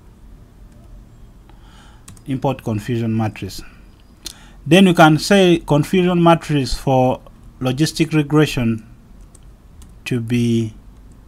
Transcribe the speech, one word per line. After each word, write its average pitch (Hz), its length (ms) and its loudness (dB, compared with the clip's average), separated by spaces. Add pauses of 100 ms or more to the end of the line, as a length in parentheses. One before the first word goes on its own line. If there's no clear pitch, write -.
(2250)
import 131 360 -4
confusion 113 540 -4
matrix. 107 460 -6 (1040)
Then 185 200 6
we 170 80 4
can 156 240 6
say 185 480 2
confusion 175 560 0
matrix 160 520 0
for 131 480 0 (380)
logistic 143 520 -2
regression 143 720 0 (1200)
to 127 160 -4
be 117 540 -2 (520)